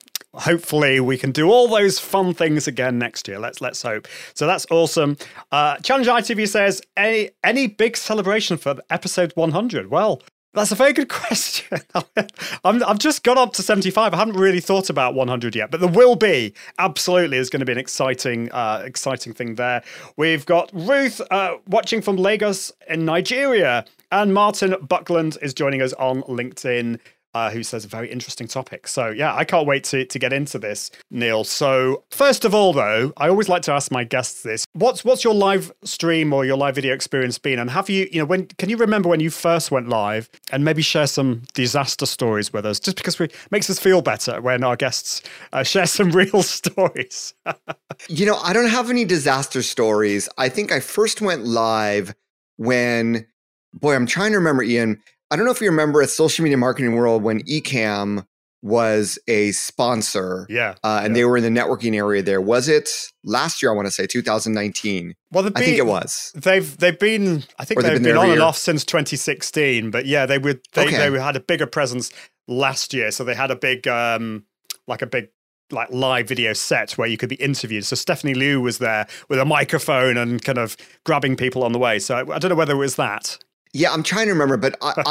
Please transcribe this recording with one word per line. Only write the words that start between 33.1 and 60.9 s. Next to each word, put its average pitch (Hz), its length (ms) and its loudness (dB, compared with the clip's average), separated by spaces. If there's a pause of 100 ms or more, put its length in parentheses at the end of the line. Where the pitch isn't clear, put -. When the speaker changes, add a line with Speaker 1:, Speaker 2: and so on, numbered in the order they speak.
Speaker 1:
I 147 120 0
always 196 200 2
like 175 140 2
to 151 100 -2
ask 143 180 -2
my 123 140 -2
guests - 400 -4
this. 110 200 -6 (100)
What's, 175 300 0
what's 247 200 4
your 220 100 4
live 196 380 2 (100)
stream 160 500 0
or 139 120 2
your 135 120 2
live 139 200 0
video 131 180 0
experience 131 440 -2
been? 135 200 -2
And 123 120 -4
have 196 200 -2
you, 190 220 0
you 160 80 0
know, 151 40 0
when, 185 220 0 (120)
can 185 120 -4
you 233 60 -2
remember 214 320 2
when 165 100 4
you 156 120 0
first 170 420 0
went 120 160 -2
live? 110 400 -2 (240)
And 139 120 0
maybe 160 180 2
share 147 260 2
some 123 340 -2 (120)
disaster 131 520 -2
stories 107 460 -2
with 104 120 -6
us, 104 140 -4
just - 200 -4
because - 200 -4
we, 165 100 -2 (220)
makes 208 180 -2
us 185 120 -4
feel 185 200 6
better 117 400 -2
when 127 220 0
our 123 140 0
guests, - 440 -4 (320)
uh, 135 120 -2
share 180 220 2
some 185 240 2
<laughs> - 20 2
real 185 320 4
stories. - 880 -4 (100)
<laughs> - 0 - (640)
Speaker 2:
You 175 180 0
know, 208 100 4
I 175 160 -2
don't 233 160 4
have 240 220 0
any 240 140 2
disaster 135 580 0
stories. 107 680 2 (100)
I 131 100 2
think 208 240 -2
I 143 80 2
first - 400 -2
went 175 240 -2
live 110 720 0 (440)
when, 117 680 0 (460)
boy, 147 220 0
I'm 123 120 2
trying 202 260 0
to 208 60 4
remember, 151 240 2
Ian. 113 380 0 (300)
I 147 60 0
don't 220 100 2
know 254 60 4
if 254 80 -4
you 196 100 2
remember 151 320 4
at 131 80 2
Social 160 340 2
Media 143 120 4
Marketing 123 380 2
World 117 280 4
when 110 220 0
Ecamm 104 800 -2 (360)
was 107 560 0 (100)
a 104 240 2
sponsor. 98 960 -4
Speaker 1:
Yeah, 107 260 -4 (100)
Speaker 2:
Uh, 107 180 0